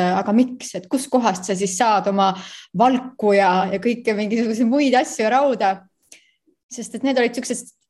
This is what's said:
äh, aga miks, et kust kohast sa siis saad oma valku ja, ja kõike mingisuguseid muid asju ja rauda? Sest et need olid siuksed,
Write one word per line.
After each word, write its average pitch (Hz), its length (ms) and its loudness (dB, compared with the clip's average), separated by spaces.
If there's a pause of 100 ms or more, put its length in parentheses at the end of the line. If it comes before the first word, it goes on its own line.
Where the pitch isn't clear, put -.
äh, 180 160 0
aga 202 160 -2
miks, 247 420 0
et 185 140 -12
kust 269 240 -4
kohast 220 320 0
sa 196 100 -2
siis 190 220 -4
saad 208 320 2
oma 196 220 2 (460)
valku 220 600 2
ja, 190 340 2
ja 196 80 -2
kõike 233 380 -2
mingisuguseid 226 500 0
muid 262 300 2
asju 254 300 0
ja 240 100 2
rauda? 226 360 2 (1000)
Sest 233 240 -12
et 226 80 -8
need 269 160 2
olid 233 160 0
siuksed, - 300 -8 (220)